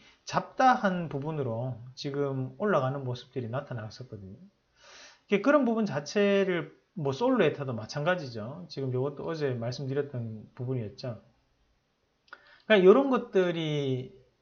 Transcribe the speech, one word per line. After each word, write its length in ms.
잡다한 840
부분으로 680
지금 640
올라가는 460
모습들이 460
나타났었거든요. 840
이게 140
그런 240
부분 200
자체를 920
뭐 200
솔로에타도 600
마찬가지죠. 920
지금 260
요것도 320
어제 280
말씀드렸던 1000
부분이었죠. 680
그러니까 200
요런 240
것들이 1040